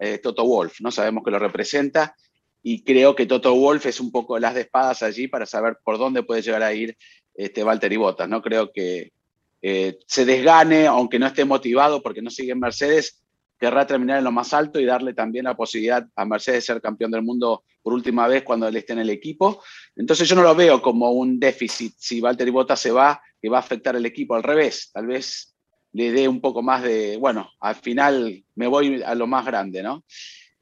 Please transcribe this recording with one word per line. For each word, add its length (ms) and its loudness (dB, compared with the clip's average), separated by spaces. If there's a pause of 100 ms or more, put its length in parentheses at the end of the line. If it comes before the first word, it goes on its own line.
eh, 180 -4
Toto 240 -4
Wolff, 380 0
¿no? 100 -6
Sabemos 320 -2
que 80 -4
lo 80 0
representa 720 -2 (480)
y 220 -6
creo 320 6
que 100 0
Toto 300 2
Wolff 300 4
es 160 -4
un 100 -6
poco 240 -4
el 80 -4
as 100 0
de 80 -4
espadas 400 -2
allí 280 -4
para 160 -6
saber 360 -4
por 160 -2
dónde 260 -2
puede 180 -4
llegar 200 -2
a 120 0
ir, 240 -8 (360)
este, 300 -6
Valtteri 320 0
Bottas, 320 -2
¿no? 140 -4
Creo 300 -2
que, 420 -8 (480)
eh, 360 -2 (100)
se 180 0
desgane, 600 6
aunque 320 2
no 80 2
esté 160 0
motivado 580 2
porque 200 -10
no 80 -10
sigue 220 -8
en 80 -4
Mercedes, 640 -2 (380)
querrá 260 2
terminar 340 0
en 40 0
lo 80 0
más 220 -2
alto 260 0
y 60 2
darle 280 0
también 300 -6
la 140 -4
posibilidad 480 -2 (100)
a 100 -4
Mercedes 340 -2
de 140 -4
ser 80 -6
campeón 300 -6
del 120 -4
mundo 400 -2 (180)
por 100 -6
última 360 0
vez 160 2
cuando 260 -2
él 80 -4
esté 160 -8
en 60 -4
el 100 -2
equipo. 520 -2 (360)
Entonces 320 0
yo 60 4
no 80 8
lo 120 8
veo 260 6
como 300 2
un 300 0
déficit 560 -2
si 240 -8
Valtteri 300 0
Bottas 280 0
se 120 -2
va, 300 4 (200)
que 80 -4
va 80 2
a 40 0
afectar 360 -4
al 80 -2
equipo. 300 -6
Al 80 -2
revés, 500 0
tal 140 -8
vez 400 -8 (440)
le 180 -2
dé 160 2
un 120 0
poco 220 -2
más 220 0
de, 340 -2
bueno, 320 -2 (100)
al 160 -4
final 680 -2 (120)
me 120 -4
voy 340 0
a 140 -4
lo 120 -2
más 180 -2
grande, 360 -6
¿no? 220 -10 (580)